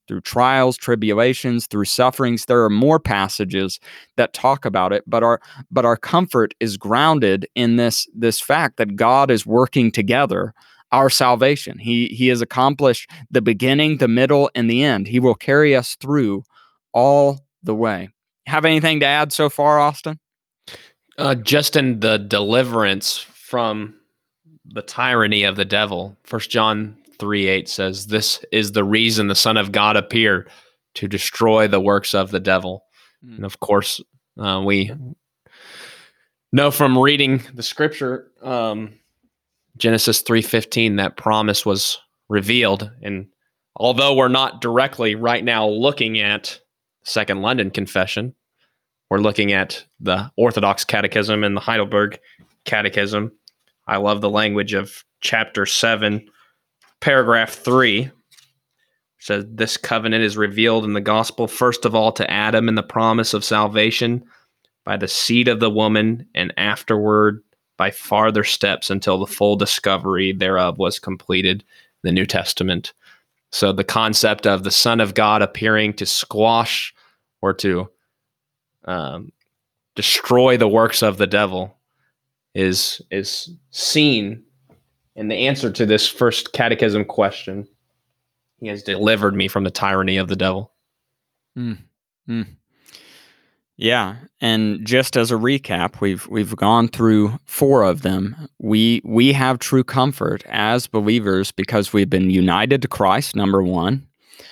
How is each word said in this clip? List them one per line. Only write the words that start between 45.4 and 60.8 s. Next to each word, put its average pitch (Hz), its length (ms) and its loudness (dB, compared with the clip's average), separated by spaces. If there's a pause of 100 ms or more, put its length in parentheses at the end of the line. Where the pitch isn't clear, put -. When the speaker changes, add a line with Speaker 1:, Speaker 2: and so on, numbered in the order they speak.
Speaker 2:
now 113 240 0
looking 113 520 0
at 104 400 -4 (440)
Second 101 400 -4
London 113 260 0
Confession, 101 640 -4 (800)
we're 98 80 2
looking 104 340 0
at 95 320 -4 (140)
the 95 380 -4
Orthodox 107 460 0
Catechism 107 600 -2
and 101 120 -2
the 101 60 -4
Heidelberg 104 580 -2 (460)
Catechism. 104 640 -2 (540)
I 98 120 -2
love 101 240 0
the 104 80 -2
language 104 440 -2
of 98 300 -6 (160)
chapter 110 460 -2
seven, 107 600 0 (760)
paragraph 117 480 2
three, 123 540 2
which 135 100 -10 (1080)
says, 101 300 -6
"This 110 260 -4
covenant 113 480 -2
is 104 140 -2
revealed 110 480 2